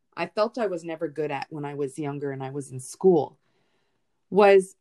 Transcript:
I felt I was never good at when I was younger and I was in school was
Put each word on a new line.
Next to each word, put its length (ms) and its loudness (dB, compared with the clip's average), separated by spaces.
I 100 -6
felt 320 -4
I 80 -2
was 180 -6
never 240 -6
good 220 -6
at 200 -8
when 140 -10
I 100 -10
was 240 -8
younger 340 -6
and 100 -10
I 80 -10
was 220 -10
in 80 -10
school 580 0
was 500 6